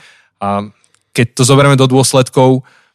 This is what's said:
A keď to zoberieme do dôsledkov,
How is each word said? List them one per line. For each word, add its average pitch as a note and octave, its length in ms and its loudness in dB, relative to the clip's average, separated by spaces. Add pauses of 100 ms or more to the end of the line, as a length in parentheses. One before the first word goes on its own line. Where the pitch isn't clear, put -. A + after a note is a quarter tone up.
(360)
A G2+ 300 -6 (440)
keď A#2+ 220 -2
to - 120 -4
zoberieme C#3 320 2
do C3+ 100 2
dôsledkov, C3 800 0 (300)